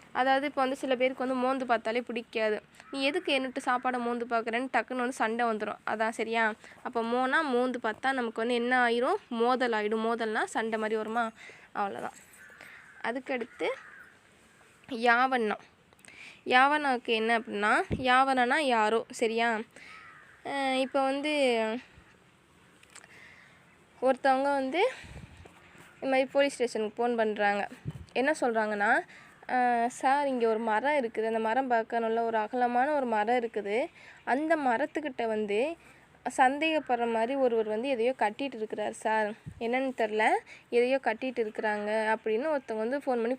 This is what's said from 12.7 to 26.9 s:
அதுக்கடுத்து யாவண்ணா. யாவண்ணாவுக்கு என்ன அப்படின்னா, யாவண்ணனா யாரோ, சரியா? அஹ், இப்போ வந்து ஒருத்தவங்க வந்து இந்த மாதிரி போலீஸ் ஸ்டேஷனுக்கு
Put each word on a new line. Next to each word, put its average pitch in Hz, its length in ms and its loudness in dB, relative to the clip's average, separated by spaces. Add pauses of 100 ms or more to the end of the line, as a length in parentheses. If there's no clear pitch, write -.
அதுக்கடுத்து 254 640 -4 (1200)
யாவண்ணா. 240 680 4 (880)
யாவண்ணாவுக்கு 269 640 4
என்ன 226 260 2
அப்படின்னா, 214 440 0 (140)
யாவண்ணனா 262 600 4
யாரோ, 226 540 2
சரியா? 226 480 0 (840)
அஹ், 269 300 -2
இப்போ 262 280 0
வந்து 269 640 0 (2500)
ஒருத்தவங்க 262 400 2
வந்து 277 460 2 (1080)
இந்த 262 220 -2
மாதிரி 262 160 0
போலீஸ் 277 220 2
ஸ்டேஷனுக்கு 233 540 -2